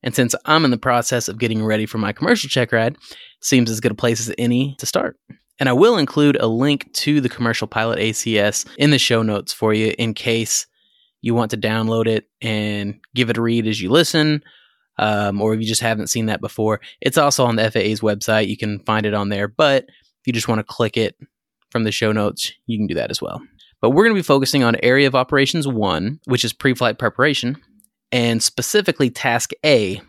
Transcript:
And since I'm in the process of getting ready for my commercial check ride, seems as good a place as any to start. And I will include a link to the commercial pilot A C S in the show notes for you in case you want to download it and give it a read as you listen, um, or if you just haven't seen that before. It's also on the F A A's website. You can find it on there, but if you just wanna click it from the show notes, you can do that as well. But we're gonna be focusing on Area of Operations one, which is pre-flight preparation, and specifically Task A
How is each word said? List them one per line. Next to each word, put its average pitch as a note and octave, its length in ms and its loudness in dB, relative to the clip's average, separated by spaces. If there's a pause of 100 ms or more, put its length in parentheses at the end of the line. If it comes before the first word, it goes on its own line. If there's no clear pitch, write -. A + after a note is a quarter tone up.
And B2+ 100 -4
since B2 300 2
I'm D#3+ 200 4
in C3+ 60 4
the A#2+ 60 2
process A#2+ 500 0
of G#2 120 -10
getting A2 260 -2
ready G#2+ 220 0
for A2+ 120 -8
my G#2 140 -2
commercial E3+ 360 0
check B2 220 0
ride, A#2 260 0 (440)
seems B2 280 2
as A2 120 -4
good A#2 100 0
a G#2+ 60 -6
place A2+ 240 0
as A2+ 180 -6
any B2 400 0
to - 80 -8
start. - 320 -4 (400)
And C3 120 2
I - 20 2
will G#3 240 6
include D3 400 2
a - 100 0
link C3 460 0
to D3+ 300 0
the A#2+ 80 0
commercial A#2 360 -2
pilot A2+ 320 -2
A A2 140 0
C A2 260 -2
S G#2 280 0 (100)
in D3 140 4
the C#3 80 4
show A2+ 240 2
notes G#2+ 320 -4
for A2 180 0
you G#2+ 260 0
in A2+ 140 -2
case A2+ 540 -2 (560)
you A#2 120 0
want A2+ 180 0
to A#2 40 -4
download A2 500 0
it A2 220 -2 (140)
and G#2 580 -4 (140)
give A#2+ 160 0
it A2+ 80 -2
a - 20 -2
read A#2 260 0
as A2 140 -4
you F2+ 80 -6
listen, D3+ 560 2 (540)
um, G#2 420 0
or A2 140 0
if A2 60 -4
you A2 60 -4
just A2 140 -2
haven't A2+ 280 -2
seen A2+ 180 -2
that G#2+ 160 -4
before. G#2+ 400 -2 (180)
It's - 160 -2
also C#3+ 300 4
on A#2 100 2
the A2 60 2
F A2 120 0
A G#2 120 2
A's G#2+ 140 -2
website. G#2+ 480 0
You G#2+ 100 -6
can G#2 220 -6
find G#2+ 260 -2
it G#2 80 -2
on G2+ 160 -2
there, G2+ 180 -4
but C3+ 360 2
if - 420 -16
you B2+ 80 -2
just A2+ 120 -2
wanna A2 160 0
click - 360 -2
it A2 180 -2 (540)
from A2+ 140 -2
the G#2+ 60 0
show G#2+ 220 -2
notes, G#2 400 -4 (140)
you A#2 120 -4
can G#2 80 -2
do E2+ 80 -6
that C2 160 -4
as - 120 -6
well. - 180 -10 (400)
But A2+ 100 4
we're D#3+ 140 6
gonna A3+ 100 4
be F#3 80 0
focusing C#3 400 2
on A#2 200 2
Area C3+ 240 4
of C3 80 0
Operations C#3 520 0
one, G#2 600 -2
which B2 180 0
is A2+ 80 -4
pre-flight B2 460 -2
preparation, C3 580 -2 (560)
and A#2 300 0
specifically D#3+ 680 0
Task A#2+ 440 -2 (120)
A G#2+ 440 2